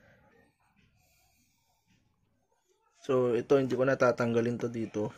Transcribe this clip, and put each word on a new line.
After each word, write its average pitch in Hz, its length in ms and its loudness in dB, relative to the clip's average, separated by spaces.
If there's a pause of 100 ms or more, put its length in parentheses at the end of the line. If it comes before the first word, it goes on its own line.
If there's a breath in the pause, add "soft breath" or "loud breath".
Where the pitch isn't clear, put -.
(3000)
So, 127 320 0
ito, 123 240 2
hindi 131 160 0
ko 127 160 0
natatanggalin 120 720 0
to 123 80 -4
dito 107 500 -6